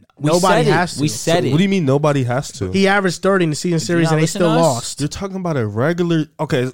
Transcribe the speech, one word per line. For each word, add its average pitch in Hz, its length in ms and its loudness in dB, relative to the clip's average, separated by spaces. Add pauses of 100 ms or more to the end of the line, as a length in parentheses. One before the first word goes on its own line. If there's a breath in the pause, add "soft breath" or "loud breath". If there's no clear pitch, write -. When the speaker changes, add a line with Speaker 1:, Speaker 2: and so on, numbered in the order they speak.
(180)
Speaker 1:
We 139 80 -6
Speaker 2:
Nobody 180 380 4
Speaker 1:
said - 60 2
it. - 40 4
Speaker 2:
has 170 220 0
to. 123 40 -6
Speaker 1:
We 151 80 0
said 170 360 0
Speaker 3:
So - 40 -2
Speaker 1:
it. - 40 -2
Speaker 3:
what 143 60 2
do 185 40 4
you 202 60 2
mean 190 180 0
nobody 143 380 2
has 123 280 -4
to? - 200 -6
Speaker 2:
He 196 160 2
averaged 190 340 0
thirty 190 220 2
in 160 60 0
the 143 60 -4
season 175 220 -2
Speaker 1:
Did 156 40 -2
you - 40 -8
Speaker 2:
series, 170 200 2
Speaker 1:
not 160 60 0
Speaker 2:
and 156 60 2
they 156 40 0
Speaker 1:
listen 160 180 -2
Speaker 2:
still 170 140 2
Speaker 1:
to 165 40 2
us? 170 40 4
Speaker 2:
lost. 131 380 -2
Speaker 3:
You're 147 80 -2
talking 190 280 -8
about 175 200 -4
a 117 100 -2
regular. 160 600 0 (120)
Okay, 131 360 -2